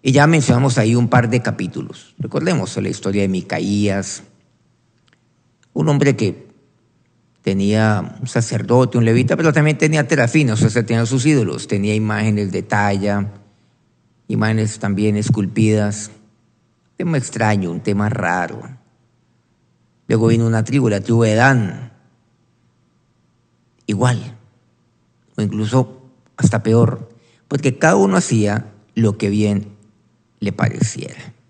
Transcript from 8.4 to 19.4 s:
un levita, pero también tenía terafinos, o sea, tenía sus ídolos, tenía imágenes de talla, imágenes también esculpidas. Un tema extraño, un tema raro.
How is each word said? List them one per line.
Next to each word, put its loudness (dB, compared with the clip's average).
un 2
levita, 2
pero 2
también 2
tenía 0
terafinos, 2
o 4
sea, 0
tenía 0
sus -2
ídolos, 0
tenía -2
imágenes 0
de -4
talla, -2
imágenes -2
también -2
esculpidas. 0
Un -20
tema -2
extraño, -2
un -6
tema 0
raro. -2